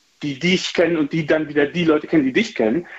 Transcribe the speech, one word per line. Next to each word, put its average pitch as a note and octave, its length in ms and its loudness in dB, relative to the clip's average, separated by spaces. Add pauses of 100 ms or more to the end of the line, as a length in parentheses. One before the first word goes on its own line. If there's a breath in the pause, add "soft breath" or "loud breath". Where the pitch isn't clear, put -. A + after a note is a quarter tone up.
(220)
die C#3+ 160 -6
dich F3 360 0
kennen E3+ 220 2
und D3+ 160 -2
die D#3+ 120 0
dann D#3 240 0
wieder D3 180 0
die E3 180 -2
Leute D3+ 220 2
kennen, D#3 180 2
die C3 80 0
dich G3 220 0
kennen. B2 320 0 (120)